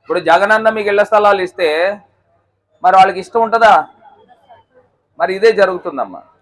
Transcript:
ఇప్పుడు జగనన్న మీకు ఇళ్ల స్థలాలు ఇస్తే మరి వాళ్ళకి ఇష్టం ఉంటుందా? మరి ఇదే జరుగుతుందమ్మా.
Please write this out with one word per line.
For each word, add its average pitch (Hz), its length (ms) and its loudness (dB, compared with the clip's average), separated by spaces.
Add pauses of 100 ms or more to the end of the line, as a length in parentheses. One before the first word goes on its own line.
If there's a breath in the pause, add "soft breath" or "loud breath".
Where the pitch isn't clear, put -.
ఇప్పుడు 170 280 -6
జగనన్న 208 480 2
మీకు 208 160 -6
ఇళ్ల 202 160 0
స్థలాలు 208 380 2
ఇస్తే 180 220 -4 (1160)
మరి 185 140 2
వాళ్ళకి 190 240 2
ఇష్టం 233 240 -4
ఉంటుందా? 220 280 2 (1400)
మరి 180 200 -4
ఇదే 220 120 4 (100)
జరుగుతుందమ్మా. 160 640 -4 (200)